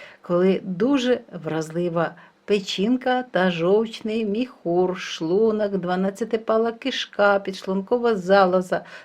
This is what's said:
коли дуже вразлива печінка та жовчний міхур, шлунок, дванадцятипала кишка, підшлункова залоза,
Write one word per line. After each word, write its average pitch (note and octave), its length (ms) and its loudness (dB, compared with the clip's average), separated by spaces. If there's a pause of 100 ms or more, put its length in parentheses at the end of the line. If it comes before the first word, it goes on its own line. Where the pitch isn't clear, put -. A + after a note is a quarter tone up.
(220)
коли F3+ 420 2
дуже A#3+ 560 0 (240)
вразлива D#3+ 720 -2 (300)
печінка B3 840 0
та F#3 200 2
жовчний G#3+ 760 0
міхур, F#3 760 -2
шлунок, G3+ 800 0
дванадцятипала A3 920 -2
кишка, G3+ 680 0
підшлункова G3 760 -2
залоза, F#3 720 2 (200)